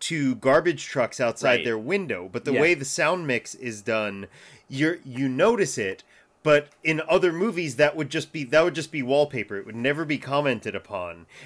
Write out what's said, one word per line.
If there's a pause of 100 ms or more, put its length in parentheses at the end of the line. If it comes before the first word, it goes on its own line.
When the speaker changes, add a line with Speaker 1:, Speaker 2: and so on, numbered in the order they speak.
Speaker 1:
to
garbage
trucks
outside
Speaker 2:
Right.
Speaker 1:
their
window,
but
the
Speaker 3:
Yeah.
Speaker 1:
way
the
sound
mix
is
done, (420)
you're,
you
notice
it, (400)
but (160)
in
other
movies
that
would
just
be,
that
would
just
be
wallpaper.
It
would
never
be
commented
upon, (200)